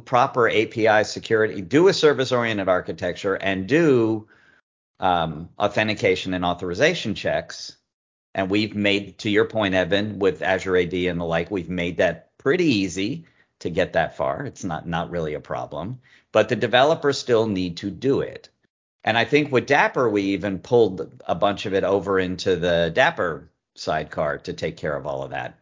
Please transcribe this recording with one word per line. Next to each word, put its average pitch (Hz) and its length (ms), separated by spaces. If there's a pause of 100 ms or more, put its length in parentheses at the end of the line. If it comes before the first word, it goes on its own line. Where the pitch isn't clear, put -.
proper 123 440
A 107 180
P 110 200
I 107 160
security, 110 580
do 143 280
a 185 40
service-oriented 120 760
architecture 90 680
and 95 320
do, 117 640 (720)
um, 85 480 (100)
authentication 101 760
and 90 100
authorization 95 720
checks. - 600 (600)
And 95 120
we've 104 280
made, 98 420
to 107 120
your 110 160
point, 104 280
Evan, 98 460
with 92 220
Azure 92 340
A 90 100
D 90 220
and 85 120
the 85 40
like, 82 260
we've 90 180
made 87 280
that 85 420
pretty 170 280
easy 101 580 (340)
to 92 120
get 85 240
that 80 220
far. 76 300
It's - 160
not, 82 240
not 85 240
really 80 240
a 71 60
problem, 73 600 (300)
but 107 180
the 120 80
developers 135 640
still 113 300
need 92 300
to 101 120
do 98 300
it. - 280 (540)
And 110 160
I 113 60
think 143 260
with 117 160
Dapper, 147 420
we 104 140
even 98 380
pulled 107 680
a 98 80
bunch 101 320
of 98 80
it 95 80
over 95 380
into 92 340
the 85 400
Dapper 107 560 (240)
sidecar 76 640
to - 140
take 82 240
care 76 180
of 69 120
all 69 180
of 69 60
that. 62 320